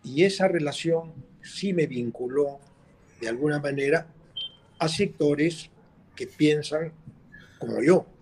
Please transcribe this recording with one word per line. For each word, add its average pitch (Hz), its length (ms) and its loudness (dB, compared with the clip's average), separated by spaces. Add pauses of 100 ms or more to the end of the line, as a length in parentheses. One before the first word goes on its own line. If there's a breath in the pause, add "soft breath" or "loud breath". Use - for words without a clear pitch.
y 135 220 2
esa 190 240 2
relación 165 640 -2 (280)
sí - 320 -6
me 160 140 2
vinculó 131 720 -2 (640)
de 113 80 -4
alguna 147 320 0
manera 143 480 0 (720)
a 160 100 0
sectores 160 840 0 (440)
que - 120 -10
piensan 151 680 0 (680 loud breath)
como 113 240 -4
yo. 170 240 6 (160)